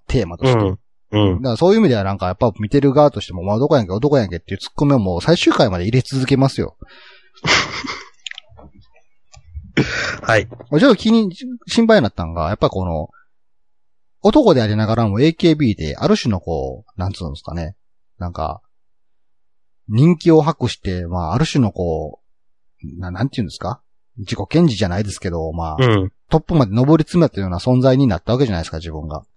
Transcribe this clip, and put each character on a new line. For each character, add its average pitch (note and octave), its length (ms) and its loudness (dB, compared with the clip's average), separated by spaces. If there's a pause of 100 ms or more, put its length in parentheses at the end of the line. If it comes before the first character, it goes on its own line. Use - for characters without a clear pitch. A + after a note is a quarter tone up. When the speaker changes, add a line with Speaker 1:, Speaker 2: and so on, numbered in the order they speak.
Speaker 1:
テ - 180 0
ー - 20 -4
マ E2+ 120 -12
と - 80 -2
し C3 60 6
て。 A#2+ 60 4
Speaker 2:
う G#2+ 40 2
ん。 F#2 160 -2 (320)
う G#2 260 2
ん。 A2 60 -6
Speaker 1:
だ C3+ 60 -2
か - 20 0
ら A2+ 60 -2
そ E3+ 140 4
う - 20 6
い G#3+ 40 6
う A3+ 40 4
意 A3 40 4
味 F#3 60 4
で A#2+ 60 2
は G2 80 -2
な F#2+ 80 -2
ん G2 60 -6
か F#2 80 -4
や F#2 60 -2
っ F2+ 40 -6
ぱ A#2 220 0
見 G#2 100 -6
て C#3+ 120 2
る C#3 120 2
側 D3 180 6
と G#2 100 -8
し - 60 -12
て - 60 -14
も、 F2 120 -10
「ま G2 80 -2
あ G#2+ 40 0
男 D3 200 2
や B2 60 2
ん G2+ 40 -4
け、 F2 60 -8
男 C#3 260 0
や A2 80 0
ん F2+ 40 -12
け」 F2 80 -8
っ - 20 -8
て - 140 -10
い - 20 -8
う - 20 -14
ツ - 100 -14
ッ - 60 -16
コ - 120 0
ミ C#3+ 80 4
を C3+ 40 2
も F#2+ 180 0
う F2 40 -2
最 E3 160 2
終 - 160 0
回 B2+ 180 2
ま F#2 80 -4
で F2 60 -4
入 A2 80 -2
れ C3 80 4
続 C3 240 -4
け C3 120 2
ま C3+ 120 2
す - 120 -4
よ。 - 160 -6 (640)
Speaker 2:
<laughs> - 2750 -8
は A2+ 160 2
い。 - 80 0
Speaker 1:
ち - 20 -20 (240)
ょ D3 40 0
っ D#3 40 4
と A#3+ 160 6
気 A3 160 0
に、 G#3+ 220 2 (320)
心 A#3 200 2
配 A3 120 6
に D3 60 4
な G2+ 40 0
っ - 40 -4
た F#2 120 -6
ん D#2+ 80 -8
が、 E2 160 -2
や G2 60 -2
っ - 40 -10
ぱ C#3+ 120 0
こ F#2+ 160 -4
の、 D#2+ 220 -4 (1120)
男 A3+ 320 6
で B2 80 4
あ G#2+ 40 0
り G#2 100 -2
な G#2+ 100 0
が A2 80 0
ら A2+ 140 0
も G2+ 120 -2
エ D3+ 80 4
ー E3 80 -2
ケ E3+ 160 2
ー D#3 40 2
ビ C3+ 180 2
ー - 20 -4
で、 D2+ 200 -6
あ - 100 -4
る G#3 100 4
種 C#3+ 140 -2
の F#2+ 100 -2
こ C2 460 -6
う、 - 140 -18
な F#2 80 -4
ん G2 40 -6
つ - 100 -12
う E2 60 -8
ん D2 40 -8
で C#2+ 40 -12
す - 60 -18
か - 120 -12
ね。 E2+ 220 -8 (420)
な F2+ 100 -8
ん E2+ 40 -8
か、 - 300 -8 (1300)
人 D3 280 4
気 E3+ 140 2
を D#3 120 8
博 D3 260 -2
し - 100 -6
て、 F2+ 280 -6
ま E2+ 240 -4
あ、 E2+ 40 -2
あ A#2 40 0
る D3+ 60 2
種 D#3 160 0
の G#2+ 120 2
こ D#2 480 -6 (640)
う、 E2+ 180 -16
な-、 F2+ 100 -10
な F#2 140 -4
ん C#3 40 -4
て - 120 -6
い - 20 -2
う - 20 -2
ん E2 40 -6
で - 20 -10
す - 80 -18
か？ G2+ 240 -8 (360)
自 G#2+ 180 -8
己 - 20 -10
顕 D3 240 0
示 C#3 140 2
じ G2 80 -2
ゃ F#2+ 40 -2
な F2 120 -2
い G#2+ 40 -4
で G2 60 -6
す - 80 -12
け F#2+ 120 -6
ど、 D#2+ 220 -6
ま E2 200 -6
あ、 - 60 -8
Speaker 2:
う A2 280 2
ん。 G2 60 -10 (180)
Speaker 1:
ト E3 80 2
ッ - 20 4
プ F3+ 140 -6
ま C#3+ 120 4
で F#2 60 -8
上 C3 240 4
り D#3 60 2
詰 F3 180 0
め E3 80 4
た - 120 -6
よ G2 80 -4
う - 20 -4
な F2 80 -4
存 B2+ 240 2
在 C3 160 4
に C#3 80 4
な F#2 120 0
っ - 40 -10
た - 100 -2
わ B2 60 0
け C#3 80 2
じ A2 60 -4
ゃ - 20 -2
な E2 60 -2
い - 20 -6
で D#2+ 40 -8
す - 40 -14
か、 E2 60 -10
自 D#2+ 160 -10
分 D#2 160 -10
が。 D2+ 160 -12 (120)